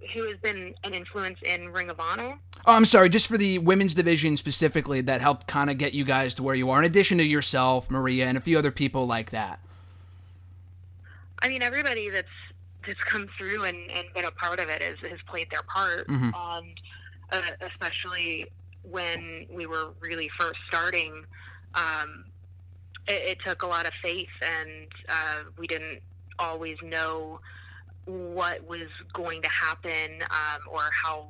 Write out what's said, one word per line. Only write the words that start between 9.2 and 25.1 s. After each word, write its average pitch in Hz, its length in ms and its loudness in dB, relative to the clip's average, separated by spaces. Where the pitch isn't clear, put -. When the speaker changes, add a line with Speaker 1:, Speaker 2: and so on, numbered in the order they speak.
Speaker 2:
that. 104 280 -4
Speaker 1:
I 247 60 4
mean, 262 140 -2
everybody 247 480 -2
that's, 196 180 -4
that's 202 180 -8
come 208 240 -2
through 196 260 -6
and, 180 140 -4
and 175 220 -6
been 180 120 -4
a 165 60 -4
part 175 280 -2
of 165 100 -4
it 156 120 -4
has, 165 160 -4
has 165 180 -12
played 165 240 -8
their 151 120 -4
part. 185 440 -2
Speaker 2:
Mm-hmm. 127 260 0
Speaker 1:
Um, 170 320 -8
uh, 185 100 0
especially 175 840 -6
when 170 680 -8
we 175 140 -10
were 160 340 -6
really 165 300 -6
first 165 280 -2
starting, 165 580 -2
um, 156 500 -2
it, 190 240 0
it 180 140 -6
took 180 180 -4
a 180 40 -2
lot 170 200 0
of 160 140 -6
faith, 175 260 -4
and, 156 280 -12
uh, 156 340 -2